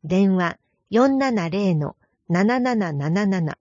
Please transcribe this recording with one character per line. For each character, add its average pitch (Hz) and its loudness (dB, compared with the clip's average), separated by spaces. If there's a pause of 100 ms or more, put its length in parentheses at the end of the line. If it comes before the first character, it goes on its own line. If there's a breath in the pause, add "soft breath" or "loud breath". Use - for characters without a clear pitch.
電 190 2
話 175 -2 (300)
四 269 2
七 233 -2
零 185 0
の 147 -4 (320)
七 208 2
七 226 -2
七 160 -2
七 180 -2